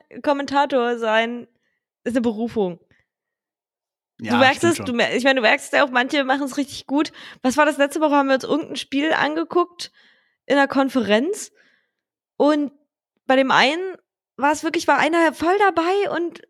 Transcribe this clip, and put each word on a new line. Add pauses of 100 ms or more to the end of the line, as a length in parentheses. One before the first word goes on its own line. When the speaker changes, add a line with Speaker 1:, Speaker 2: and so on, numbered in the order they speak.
(240)
Speaker 1:
Kommentator
sein (560)
ist
eine
Berufung. (1400)
Speaker 2:
Ja,
Speaker 1:
Du
merkst
Speaker 2:
stimmt
Speaker 1:
es,
Speaker 2:
schon.
Speaker 1:
du
mer-,
ich
meine,
du
merkst
ja
auch,
manche
machen's
richtig
gut. (300)
Was
war
das
letzte
Woche?
Haben
wir
uns
irgendein
Spiel
angeguckt (540)
in
einer
Konferenz? (880)
Und (540)
bei
dem
einen (420)
war
es
wirklich,
war
einer
voll
dabei
und,